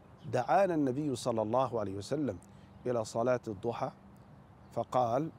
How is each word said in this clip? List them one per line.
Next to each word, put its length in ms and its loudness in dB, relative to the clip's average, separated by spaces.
دعانا 420 4
النبي 400 0
صلى 260 0
الله 380 0
عليه 160 -4
وسلم 420 -2
إلى 200 0
صلاة 420 2
الضحى 440 -4
فقال: 680 0